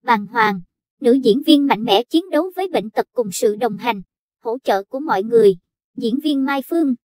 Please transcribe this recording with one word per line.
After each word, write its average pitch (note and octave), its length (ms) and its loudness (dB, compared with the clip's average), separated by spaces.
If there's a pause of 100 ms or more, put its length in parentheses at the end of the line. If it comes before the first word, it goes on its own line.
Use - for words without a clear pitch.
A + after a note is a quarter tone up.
bàng A3 220 0
hoàng. G#3 360 0 (400)
Nữ A#3+ 120 4
diễn B3+ 300 2
viên C#4+ 240 4
mạnh A3 160 -2
mẽ A3+ 200 2
chiến F4+ 260 -2
đấu F4+ 260 -2
với F#4+ 120 -4
bệnh A3 220 -4
tật A3+ 240 -4
cùng A#3 180 -2
sự G#3+ 240 -2
đồng A3+ 220 -4
hành, A3 240 -4 (420)
hỗ A3+ 200 -6
trợ G3+ 200 0
của C4 160 -10
mọi A#3 240 -4
người. G#3+ 340 4 (400)
Diễn A#3 220 -2
viên C#4+ 260 -2
Mai C#4 240 -2
Phương, D#4 260 0 (160)